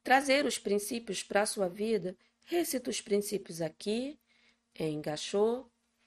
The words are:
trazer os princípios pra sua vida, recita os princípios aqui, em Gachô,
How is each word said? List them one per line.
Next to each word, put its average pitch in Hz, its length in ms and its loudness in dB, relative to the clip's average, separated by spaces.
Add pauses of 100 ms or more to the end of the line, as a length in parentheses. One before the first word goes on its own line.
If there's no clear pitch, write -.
trazer 269 420 4
os 240 140 0
princípios 208 640 -2
pra 202 220 2
sua 196 240 -2
vida, 196 480 -2 (280)
recita 320 440 -2
os 220 100 -4
princípios 202 600 -2
aqui, 226 580 -4 (560)
em 151 260 -2
Gachô, 208 640 0 (400)